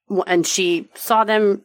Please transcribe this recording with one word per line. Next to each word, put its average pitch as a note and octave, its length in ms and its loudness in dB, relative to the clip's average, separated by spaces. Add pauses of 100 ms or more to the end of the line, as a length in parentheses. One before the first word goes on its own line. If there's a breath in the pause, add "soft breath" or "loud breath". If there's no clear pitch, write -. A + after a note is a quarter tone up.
w-, F#3 180 -2
and F3 180 2
she F3 480 -2
saw - 300 0
them, G#3+ 420 0